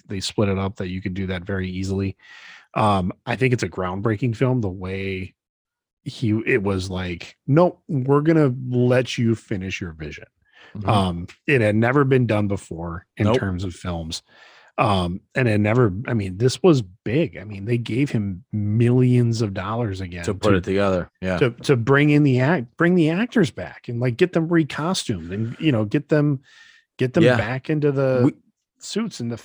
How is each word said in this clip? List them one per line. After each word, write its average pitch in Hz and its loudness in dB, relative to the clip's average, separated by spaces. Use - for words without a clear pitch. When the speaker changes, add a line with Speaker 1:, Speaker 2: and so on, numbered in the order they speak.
Speaker 1:
they 98 -8
split - -2
it 95 0
up 98 -4
that 95 -8
you 92 -8
could 95 -6
do 95 -6
that 92 -6
very 92 -6
easily. 98 -4
Um, 101 2
I 117 -4
think 127 0
it's 113 -2
a 101 -2
groundbreaking 101 -2
film, 127 0
the 104 -2
way 95 -8
he, 123 -4
it 123 2
was 95 -2
like, 90 -8
"Nope, 170 2
we're 139 0
gonna 151 2
let 123 0
you 117 2
finish 95 -8
your 87 -8
vision." 78 -14
Speaker 2:
Mm-hmm. 104 -6
Speaker 1:
Um, 92 0
it 139 4
had 104 4
never 123 4
been 131 4
done 104 0
before 85 -8
in 107 2
Speaker 2:
Nope. 113 4
Speaker 1:
terms 95 -4
of 90 -8
films. 82 -8
Um, 95 0
and 131 2
it 104 2
never, 107 4
I 123 -2
mean, 95 -4
this 123 0
was 151 6
big. 101 -4
I 76 -14
mean, 98 -12
they 120 0
gave 117 -2
him 101 -2
millions 120 2
of 101 -2
dollars 98 -4
again 87 -8
Speaker 2:
To 104 -2
put 104 0
Speaker 1:
to, 95 4
Speaker 2:
it 90 -2
together. 95 0
Yeah. 92 -2
Speaker 1:
to, 120 2
to - 0
bring 135 4
in 147 6
the 131 4
act, 131 0
bring 175 2
the 160 4
actors 196 0
back - -14
and, 117 -6
like, 120 -2
get 180 2
them 165 0
recostumed 147 -2
and, 113 -6
you 156 2
know, 110 2
get 143 -2
them, 147 2
get 127 -2
them 175 6
Speaker 2:
Yeah. 123 6
Speaker 1:
back 120 -4
into 147 0
the 131 2
Speaker 2:
We, - 2
Speaker 1:
suits - -6
and 117 -6
the 117 -8